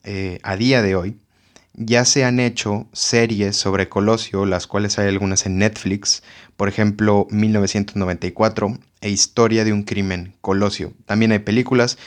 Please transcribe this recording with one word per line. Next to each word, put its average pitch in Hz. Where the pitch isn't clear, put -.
eh, 95
a 98
día 123
de 98
hoy, 95
ya 117
se 135
han 123
hecho 117
series 110
sobre 95
Colosio, 104
las 90
cuales 101
hay 101
algunas 95
en 92
Netflix, 101
por 101
ejemplo, 104
mil 107
novecientos 101
noventa 92
y 92
cuatro 110
e 104
Historia 110
de 107
un 104
crimen, 95
Colosio. 98
También 110
hay 104
películas, 120